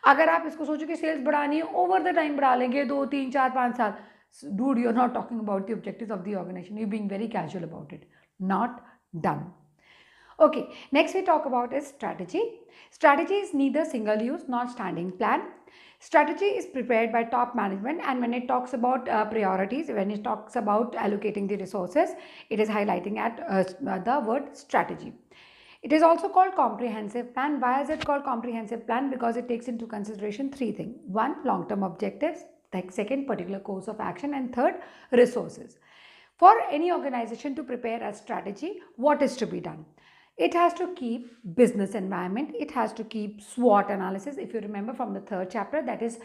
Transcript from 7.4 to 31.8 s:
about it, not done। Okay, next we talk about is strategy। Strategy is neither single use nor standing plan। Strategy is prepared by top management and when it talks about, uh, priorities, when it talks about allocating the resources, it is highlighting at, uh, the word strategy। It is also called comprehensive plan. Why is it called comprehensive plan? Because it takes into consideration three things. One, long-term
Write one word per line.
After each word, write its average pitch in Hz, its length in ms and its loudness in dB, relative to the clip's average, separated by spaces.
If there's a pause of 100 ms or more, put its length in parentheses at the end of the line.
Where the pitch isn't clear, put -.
about 160 300 -12
it, 165 80 -16 (500)
not 214 180 0 (560)
done। 147 160 0 (1000)
Okay, 269 200 6 (340)
next 320 200 4
we 370 140 0
talk 285 240 4
about 240 200 0
is 294 100 -2
strategy। 185 580 -6 (600)
Strategy 311 400 6
is 370 200 -6
neither 277 340 2
single 214 260 2
use 254 280 -4
nor 247 180 -2
standing 180 440 -6
plan। 220 300 2 (680)
Strategy 330 360 4
is 403 180 0 (120)
prepared 233 340 2
by 233 120 2 (120)
top 247 200 0
management 214 460 -2
and 254 220 -2
when 240 100 0
it 247 140 -4
talks 254 320 -2
about, 254 280 2
uh, 220 260 2
priorities, 214 580 0
when 202 200 0
it 208 120 -6
talks 226 340 -4
about 214 380 0
allocating 202 520 -2
the 202 100 -2
resources, 190 500 0 (440)
it 208 80 -2
is 214 100 4
highlighting 208 480 0
at, 226 220 -2
uh, 190 240 2 (400)
the 233 240 0
word 262 160 0 (220)
strategy। - 460 0 (720)
It 233 80 0
is 311 100 6
also 330 280 6
called 370 260 6
comprehensive 226 800 -2
plan. 277 260 -2
Why 247 220 2
is 269 80 -4
it 311 160 -2
called 285 180 0
comprehensive 233 640 -6
plan? 262 220 0
Because 233 260 -2
it 247 140 -6
takes 233 180 -2
into 233 180 -6
consideration 208 640 -6
three 233 220 -4
things. 175 240 -8 (100)
One, 226 380 -2
long-term 202 400 0